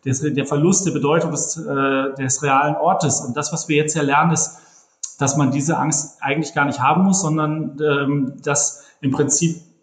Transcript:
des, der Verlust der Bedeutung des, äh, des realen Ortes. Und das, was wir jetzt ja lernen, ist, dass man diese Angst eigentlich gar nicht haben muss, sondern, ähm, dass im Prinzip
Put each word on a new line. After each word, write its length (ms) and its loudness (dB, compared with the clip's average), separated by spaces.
des, 160 -2
der 260 -2
Verlust 400 2
der 60 0
Bedeutung 400 2
des, 240 -6
äh, 600 -2
des 280 -4
realen 320 2
Ortes. 460 0
Und 140 -6
das, 160 -4
was 160 -8
wir 80 2
jetzt 200 0
ja 60 0
lernen, 280 4
ist, 260 -2
dass 180 0
man 140 2
diese 280 0
Angst 440 -4
eigentlich 320 -2
gar 120 2
nicht 120 -4
haben 240 2
muss, 200 4
sondern, 640 -2
ähm, 560 0
dass 440 -2
im 100 0
Prinzip 460 0